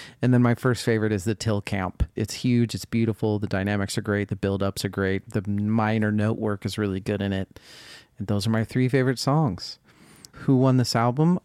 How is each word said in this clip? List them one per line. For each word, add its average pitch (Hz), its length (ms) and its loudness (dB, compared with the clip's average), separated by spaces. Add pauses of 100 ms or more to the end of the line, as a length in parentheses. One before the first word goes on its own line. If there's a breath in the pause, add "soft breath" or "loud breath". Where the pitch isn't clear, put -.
(220 loud breath)
And 123 100 4
then 123 100 6
my 120 120 4
first 127 300 0
favorite 110 280 2
is 98 120 -2
the 110 100 0
Till 104 260 -2
Camp. 95 420 -2 (120)
It's 107 200 -4
huge. 117 400 0
It's 98 100 -8
beautiful. 110 540 0
The 104 80 -4
dynamics 101 520 -2
are 107 40 -2
great. 101 260 -2
The 98 80 -4
build-ups 98 480 -2
are 101 40 0
great. 95 420 -2
The 101 180 -4
minor 107 640 0
note 107 260 0
work 107 260 -4
is 98 140 -6
really 98 220 -2
good 101 220 -4
in 98 100 -2
it. 95 260 -6 (600 loud breath)
And 101 80 -8
those 101 200 0
are 113 40 0
my 110 140 2
three 127 240 0
favorite 127 300 2
songs. 135 600 -2 (600 loud breath)
Who 135 160 4
won 127 200 4
this 123 200 2
album? 139 480 2